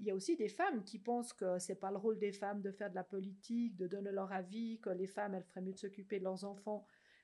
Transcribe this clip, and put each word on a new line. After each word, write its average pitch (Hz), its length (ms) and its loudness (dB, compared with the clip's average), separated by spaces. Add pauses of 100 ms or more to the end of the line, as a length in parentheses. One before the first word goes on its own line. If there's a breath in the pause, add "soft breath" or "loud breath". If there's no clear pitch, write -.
y 202 100 2
a 190 40 4
aussi 247 200 4
des 208 140 4
femmes 320 340 2
qui 202 160 -8
pensent 240 340 0
que 180 240 2
c'est 190 220 -2
pas 190 100 0
le 196 80 0
rôle 208 220 2
des 202 120 2
femmes 202 300 -2
de 196 100 0
faire 196 200 -4
de 180 40 -6
la 185 80 0
politique, 196 720 0
de 180 120 0
donner 202 240 -2
leur 190 200 0
avis, 220 500 -2
que 196 100 0
les 185 160 2
femmes, 202 260 -2
elles 180 100 -2
feraient - 180 -10
mieux 190 120 -2
de 190 60 -14
s'occuper 196 400 -4
de 185 60 0
leurs 185 180 0
enfants, 202 420 -4 (380 soft breath)